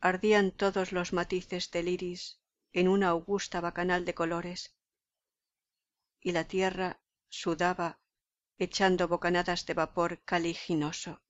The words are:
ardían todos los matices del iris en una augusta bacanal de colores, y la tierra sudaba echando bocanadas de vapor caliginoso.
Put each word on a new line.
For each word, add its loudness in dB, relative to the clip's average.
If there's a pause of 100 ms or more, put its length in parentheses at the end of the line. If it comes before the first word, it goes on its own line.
ardían 4
todos 0
los -2
matices -4
del -2
iris -6 (320)
en 4
una 6
augusta -2
bacanal 0
de -4
colores, -6 (1400)
y -2
la 0
tierra -2 (280)
sudaba -2 (560)
echando 2
bocanadas 0
de -4
vapor 0
caliginoso. -2